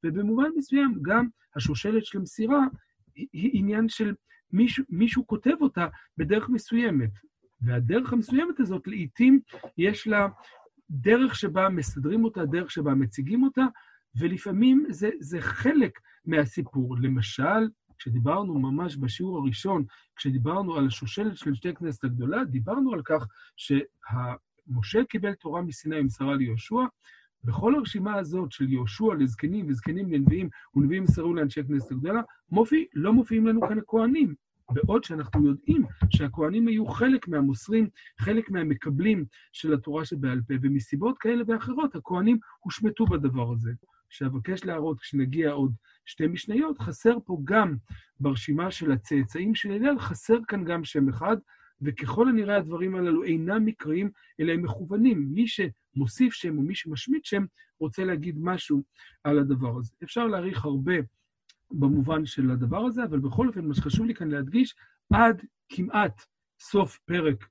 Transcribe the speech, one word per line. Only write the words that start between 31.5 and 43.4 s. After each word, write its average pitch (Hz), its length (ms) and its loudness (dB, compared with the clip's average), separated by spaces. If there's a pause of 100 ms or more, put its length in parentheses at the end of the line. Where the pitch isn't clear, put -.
כנסת 135 280 -4
הגדולה, 165 280 -2 (300)
מופיע, 226 340 4 (100)
לא 175 180 2
מופיעים 226 340 4
לנו 226 220 4
כאן 214 100 -2
הכהנים, 226 560 2 (360)
בעוד 160 340 2
שאנחנו 151 420 0
יודעים 143 380 2 (260)
שהכהנים 180 580 2
היו 220 180 2
חלק 254 420 2
מהמוסרים, 156 600 0 (300)
חלק 220 320 0
מהמקבלים 160 720 0 (280)
של 156 220 -2
התורה 151 300 -4
שבעל 131 440 -4
פה, 139 140 -2
ומסיבות 139 560 -2
כאלה 233 280 0
ואחרות 247 480 -2
הכהנים 185 440 2 (220)
הושמטו 214 460 -2
בדבר 131 460 0